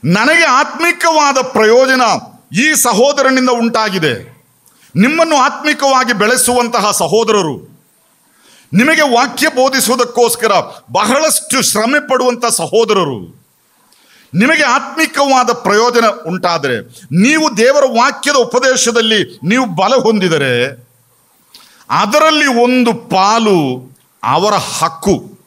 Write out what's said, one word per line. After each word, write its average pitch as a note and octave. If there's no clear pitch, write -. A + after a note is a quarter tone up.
ನನಗೆ C4+
ಆತ್ಮಿಕವಾದ D4+
ಪ್ರಯೋಜನ B3+
ಈ C#4+
ಸಹೋದರನಿಂದ C4
ಉಂಟಾಗಿದೆ. G#3+
ನಿಮ್ಮನ್ನು D#4
ಆತ್ಮಿಕವಾಗಿ C4+
ಬೆಳೆಸುವಂತಹ A#3
ಸಹೋದರರು, F#3
ನಿಮಗೆ D#4
ವಾಕ್ಯ C4+
ಬೋಧಿಸುವುದಕ್ಕೋಸ್ಕರ A#3+
ಬಹಳಷ್ಟು B3+
ಶ್ರಮೆ C4
ಪಡುವಂಥ B3
ಸಹೋದರರು, F3+
ನಿಮಗೆ D4
ಆತ್ಮಿಕವಾದ C4+
ಪ್ರಯೋಜನ A#3
ಉಂಟಾದರೆ, E3+
ನೀವು C4
ದೇವರ C4+
ವಾಕ್ಯದ C4+
ಉಪದೇಶದಲ್ಲಿ A#3
ನೀವು A#3+
ಬಲ G3
ಹೊಂದಿದರೆ, C#3+
ಅದರಲ್ಲಿ D4
ಒಂದು A#3+
ಪಾಲು F#3+
ಅವರ E3+
ಹಕ್ಕು. -